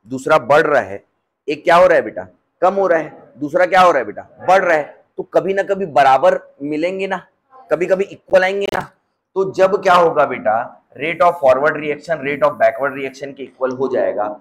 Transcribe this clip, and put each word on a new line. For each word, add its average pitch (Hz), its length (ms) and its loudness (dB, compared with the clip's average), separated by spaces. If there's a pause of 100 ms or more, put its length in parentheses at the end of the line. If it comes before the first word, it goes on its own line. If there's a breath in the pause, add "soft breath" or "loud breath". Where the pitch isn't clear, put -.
दूसरा 131 300 0
बढ़ 135 240 2
रहा 147 200 2
है, 98 220 -10 (440)
एक 151 160 -6
क्या 170 120 4
हो 180 120 6
रहा 170 80 4
है 135 60 4
बेटा? 104 220 -10 (380)
कम 240 120 2
हो 196 140 0
रहा 170 120 2
है, - 380 -14
दूसरा 147 280 -2
क्या 185 160 2
हो 180 100 6
रहा 143 80 0
है 113 60 -4
बेटा? 101 160 -12 (260)
बढ़ 185 160 4
रहा 170 140 2
है। - 260 -8 (140)
तो 180 60 -8
कभी 165 300 0
ना 196 100 -2
कभी 196 240 -4
बराबर 143 520 2 (220)
मिलेंगे 170 460 -4
ना, 190 140 -8 (500)
कभी 156 140 0
कभी 185 200 0
equal 185 380 -2
आएंगे 196 300 -4
ना, 196 60 -6 (560)
तो 190 160 -2
जब 190 320 2
क्या 185 100 4
होगा 160 320 4
बेटा, 113 300 -2 (400)
rate 160 260 -6
of 175 140 4
forward 139 420 2
reaction, 151 460 -6
rate 147 200 -4
of 147 140 0
backward 135 400 0
reaction 139 380 -10
के 139 80 -16
equal 127 280 -6
हो 127 160 -4
जाएगा, 101 380 -2 (160)